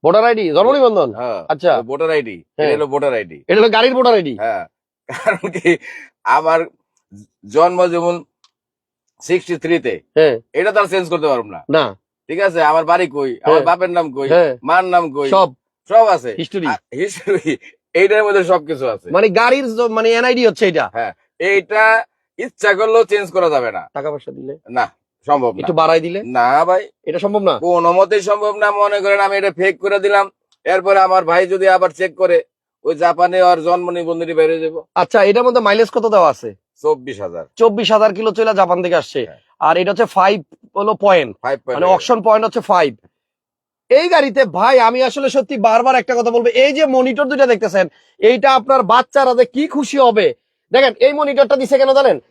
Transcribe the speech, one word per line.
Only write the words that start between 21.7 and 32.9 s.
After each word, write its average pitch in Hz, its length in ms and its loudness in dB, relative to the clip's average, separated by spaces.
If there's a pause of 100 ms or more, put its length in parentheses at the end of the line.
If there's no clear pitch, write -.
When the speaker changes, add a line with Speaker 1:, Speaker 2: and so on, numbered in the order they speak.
Speaker 2:
ইচ্ছা 208 340 -4
করলেও 220 340 2
চেঞ্জ 202 140 -2 (100)
করা 180 180 2
যাবে 123 220 -2
না। 87 60 -10 (140)
Speaker 1:
টাকা 143 160 -8
পয়সা 139 260 -14
দিলে? 135 160 -14 (240)
Speaker 2:
না, - 60 0 (440)
সম্ভব 139 260 0
না। - 80 -12
Speaker 1:
একটু 170 180 -4
বাড়াই 165 260 2
দিলে? 175 140 -8 (180)
Speaker 2:
না 123 120 2 (180)
ভাই। 185 140 0 (260)
Speaker 1:
এটা 160 160 -6
সম্ভব 202 260 -2
না? 143 40 0 (120)
Speaker 2:
কোনো 170 320 2
মতেই 196 320 2
সম্ভব 208 220 -2 (100)
না। 208 60 2 (140)
মনে 202 220 0
করেন 202 220 2
আমি 196 140 -2
এটা 196 100 -2 (100)
ফেক 190 140 0 (100)
করে 202 200 0
দিলাম, 202 200 2 (480)
এরপরে 190 340 0
আমার 185 240 2
ভাই 180 120 2 (100)
যদি 190 140 0 (100)
আবার 180 220 0
চেক 185 220 -4
করে, 180 160 2 (500)
ওই 160 160 -2